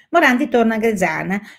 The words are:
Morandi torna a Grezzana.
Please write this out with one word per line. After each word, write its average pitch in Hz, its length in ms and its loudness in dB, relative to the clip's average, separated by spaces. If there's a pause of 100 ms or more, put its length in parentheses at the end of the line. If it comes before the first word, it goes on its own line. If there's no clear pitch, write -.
Morandi 294 400 2
torna 226 280 0
a - 20 -6
Grezzana. 185 600 -2 (200)